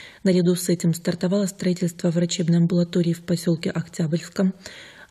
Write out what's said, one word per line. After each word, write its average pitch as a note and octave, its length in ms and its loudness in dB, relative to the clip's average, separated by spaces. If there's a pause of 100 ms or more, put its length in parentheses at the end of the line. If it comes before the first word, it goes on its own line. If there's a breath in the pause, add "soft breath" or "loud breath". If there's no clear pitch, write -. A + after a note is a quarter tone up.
(240 loud breath)
Наряду F3+ 300 4
с - 160 -4
этим E3+ 240 2
стартовало F#3 540 -2
строительство F3+ 640 -2
врачебной E3+ 480 2
амбулатории E3+ 540 2
в E3 100 -8
посёлке E3+ 480 -2
Октябрьском, E3 840 -2 (580 loud breath)